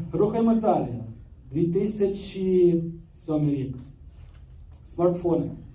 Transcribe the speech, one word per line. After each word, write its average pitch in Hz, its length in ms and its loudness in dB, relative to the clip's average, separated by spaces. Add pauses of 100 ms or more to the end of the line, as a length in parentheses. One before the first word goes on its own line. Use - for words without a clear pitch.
(120)
рухаємось 226 480 2
далі. 131 280 2 (600)
Дві 165 160 0
тисячі 185 1160 2 (300)
сьомий 151 400 -2
рік. 131 220 -6 (1080)
Смартфони. 170 640 0 (240)